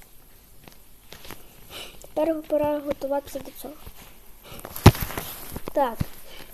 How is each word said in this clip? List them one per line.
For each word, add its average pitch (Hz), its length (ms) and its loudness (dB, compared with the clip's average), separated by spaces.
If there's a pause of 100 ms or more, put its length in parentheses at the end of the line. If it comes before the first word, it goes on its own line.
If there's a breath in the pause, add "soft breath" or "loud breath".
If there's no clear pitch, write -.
(2000 loud breath)
Тепер 311 400 2
пора 294 380 4
готуватися 277 600 0
до 262 120 -8 (100)
цього. 277 120 -8 (2000)
Так, 247 240 6 (560 loud breath)